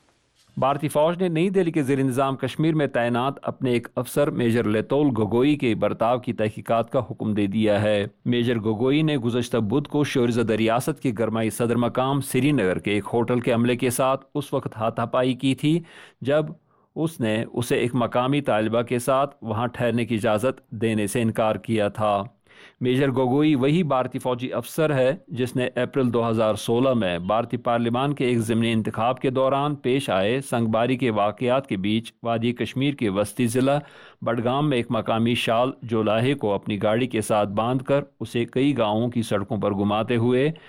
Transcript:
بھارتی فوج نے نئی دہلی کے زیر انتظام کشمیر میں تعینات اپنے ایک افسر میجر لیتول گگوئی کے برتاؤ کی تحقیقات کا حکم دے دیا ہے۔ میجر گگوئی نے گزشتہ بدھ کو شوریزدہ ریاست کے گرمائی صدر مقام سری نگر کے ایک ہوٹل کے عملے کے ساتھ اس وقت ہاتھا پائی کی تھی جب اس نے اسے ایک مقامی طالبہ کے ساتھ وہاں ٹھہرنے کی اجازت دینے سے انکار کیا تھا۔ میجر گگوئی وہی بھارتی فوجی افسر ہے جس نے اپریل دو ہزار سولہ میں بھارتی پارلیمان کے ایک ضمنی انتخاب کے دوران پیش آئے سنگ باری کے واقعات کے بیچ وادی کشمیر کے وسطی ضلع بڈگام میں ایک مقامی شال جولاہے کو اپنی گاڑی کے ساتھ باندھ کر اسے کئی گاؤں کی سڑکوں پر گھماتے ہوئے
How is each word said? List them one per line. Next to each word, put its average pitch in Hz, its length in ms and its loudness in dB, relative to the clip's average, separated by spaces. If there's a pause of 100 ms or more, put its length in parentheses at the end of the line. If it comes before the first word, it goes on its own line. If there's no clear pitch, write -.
(580)
بھارتی 139 300 0
فوج 165 340 2
نے 185 60 2
نئی 170 220 2
دہلی 180 220 2
کے 156 120 0
زیر 135 160 2
انتظام 135 360 0
کشمیر 156 400 0
میں 147 120 2
تعینات 120 540 0
اپنے 127 300 -2
ایک 117 240 0
افسر 143 340 0
میجر 117 340 2
لیتول 110 440 2
گگوئی 120 480 2
کے 127 200 0
برتاؤ 113 440 0
کی 117 140 -4
تحقیقات 113 580 -2
کا 139 80 0 (120)
حکم 110 220 -4
دے 101 140 2
دیا 104 340 2
ہے۔ 104 240 2 (200)
میجر 120 300 2
گگوئی 113 460 0
نے 151 160 0
گزشتہ 120 400 -2
بدھ 117 320 0
کو 147 140 0
شوریزدہ 120 500 2
ریاست 113 480 0
کے 135 180 0
گرمائی 110 300 0
صدر 117 260 -2
مقام 127 460 0
سری 131 300 0
نگر 92 280 2
کے 101 120 -4
ایک 104 120 0 (100)
ہوٹل 120 260 0
کے 123 120 0
عملے 120 240 2
کے 123 140 0
ساتھ 131 360 0 (100)
اس 147 180 -4
وقت - 240 -6
ہاتھا 110 280 -2
پائی 127 280 0
کی 131 220 0
تھی 156 240 2 (420)
جب 147 240 2 (500)
اس 160 240 -4
نے 110 340 0
اسے 123 220 0
ایک 120 180 0
مقامی 127 480 0
طالبہ 110 400 0
کے 120 180 -2
ساتھ 139 420 0
وہاں 113 260 -4
ٹھہرنے 120 380 -2
کی 113 100 -2
اجازت 110 540 0
دینے 107 380 -2
سے 120 140 -2
انکار 110 340 0
کیا 104 340 -2
تھا۔ 104 340 0 (580)
میجر 127 280 2
گگوئی 135 460 2
وہی 143 280 2
بھارتی 131 360 -2
فوجی 123 340 -4
افسر 151 400 -2
ہے 131 220 2 (120)
جس 123 280 -4
نے 123 120 0
اپریل 123 460 -2
دو 117 160 2
ہزار 110 260 2
سولہ 120 380 2
میں 92 260 0
بھارتی 110 380 -2
پارلیمان 120 560 0
کے 139 120 -2
ایک 123 120 2
ضمنی 117 360 0
انتخاب 113 460 -2
کے 139 100 -2
دوران 135 460 0
پیش 135 340 0
آئے 104 320 2
سنگ 120 240 -2
باری 117 320 0
کے 127 120 0
واقعات 110 580 0
کے 107 100 -4
بیچ 107 360 -2 (100)
وادی 117 300 -2
کشمیر 127 400 -2
کے 120 160 -2
وسطی 104 380 0
ضلع 131 300 2 (440)
بڈگام 120 480 0
میں 135 80 0
ایک 117 120 -2
مقامی 113 460 0
شال 117 360 0 (100)
جولاہے 113 520 0
کو 107 200 -2
اپنی 98 300 -4
گاڑی 113 240 2
کے 113 140 -2
ساتھ 104 280 0
باندھ 120 340 -2
کر 143 180 0 (180)
اسے 117 260 -4
کئی 131 320 0
گاؤں 110 320 0
کی 117 120 0
سڑکوں 104 360 -2
پر 101 140 0
گھماتے 104 440 0
ہوئے 123 360 2 (180)